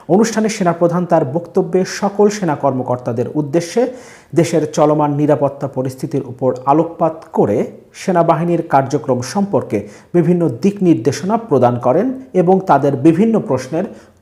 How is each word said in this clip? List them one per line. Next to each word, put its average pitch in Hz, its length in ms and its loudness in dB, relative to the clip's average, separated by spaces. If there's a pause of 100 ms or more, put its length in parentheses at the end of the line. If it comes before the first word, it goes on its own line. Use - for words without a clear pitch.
অনুষ্ঠানে 220 400 2
সেনাপ্রধান 175 580 0
তার 165 180 2
বক্তব্যে 170 600 -2
সকল 208 440 0
সেনা 180 280 -2
কর্মকর্তাদের 127 800 -2
উদ্দেশ্যে 170 580 -2 (420)
দেশের 160 380 0
চলমান 147 420 2
নিরাপত্তা 143 540 0
পরিস্থিতির 131 540 -6
উপর 123 320 -2 (120)
আলোকপাত 160 680 0
করে - 380 0 (220)
সেনাবাহিনীর 170 760 0
কার্যক্রম 131 520 0
সম্পর্কে 147 680 -2 (260)
বিভিন্ন 170 340 2
দিক 190 340 -2
নির্দেশনা 165 540 2
প্রদান 123 420 2
করেন 170 340 0 (200)
এবং 185 340 4
তাদের 139 300 2
বিভিন্ন 170 440 4
প্রশ্নের 160 440 -4 (380)